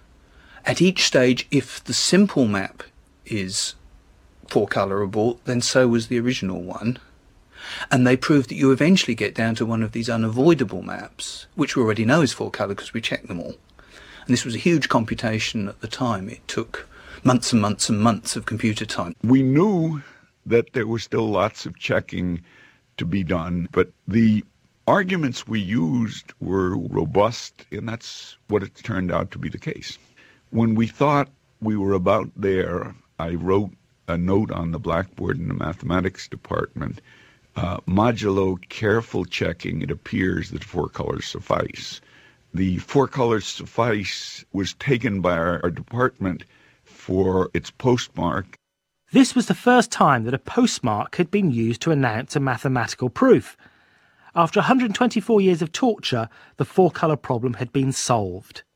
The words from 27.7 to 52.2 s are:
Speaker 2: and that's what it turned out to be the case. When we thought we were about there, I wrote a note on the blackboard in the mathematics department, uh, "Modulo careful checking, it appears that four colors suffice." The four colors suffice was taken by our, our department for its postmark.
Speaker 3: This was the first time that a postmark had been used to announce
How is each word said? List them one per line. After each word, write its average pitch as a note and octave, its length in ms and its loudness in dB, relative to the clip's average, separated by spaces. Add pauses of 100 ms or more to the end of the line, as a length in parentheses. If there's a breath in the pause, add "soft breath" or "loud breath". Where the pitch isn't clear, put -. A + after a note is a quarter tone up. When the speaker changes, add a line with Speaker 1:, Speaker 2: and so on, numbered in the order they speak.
Speaker 2:
and A2+ 160 -8
that's - 480 -14 (120)
what G#2 140 0
it - 120 -10
turned F#2 360 -4
out F#2 200 0
to - 80 -14
be F2 100 -8
the - 80 -10
case. - 400 -12 (540 soft breath)
When A2+ 240 2
we A2+ 120 2
thought C#3+ 440 0 (320)
we G#2+ 160 -2
were G2 160 2
about G2 420 2
there, F#2 580 -2 (240)
I E2+ 120 -4
wrote F#2 400 0 (380)
a E2+ 100 -2
note F#2+ 320 2
on E2+ 220 -4
the D#2+ 60 -4
blackboard F2+ 600 -2
in E2+ 100 -6
the F#2 60 -4
mathematics F2+ 720 -4
department, - 720 -6 (560 soft breath)
uh, F2+ 300 -4
"Modulo G2 720 2 (100)
careful A2 560 0
checking, E2+ 560 -4
it - 100 -4
appears F#2 600 -2
that E2+ 140 -10
four D#2+ 260 -4
colors - 360 -6
suffice." - 760 -6 (520 soft breath)
The F#2 240 0
four C3+ 280 2
colors A#2 400 0
suffice - 960 -4 (120)
was F#2+ 180 -2
taken A#2 480 -2
by F2 160 2
our, E2+ 260 0
our F2 80 0
department F#2+ 760 -2 (380 soft breath)
for F#2 720 0
its - 180 -4
postmark. G2 840 -2 (560)
Speaker 3:
This B3+ 220 6
was B3 120 2
the G3 80 0
first B3 380 4
time C3+ 320 4
that A#2+ 80 -4
a C3 60 0
postmark - 800 -2
had F3 140 0
been G3+ 200 2
used A#2 320 -2
to E3 80 0
announce B2+ 440 0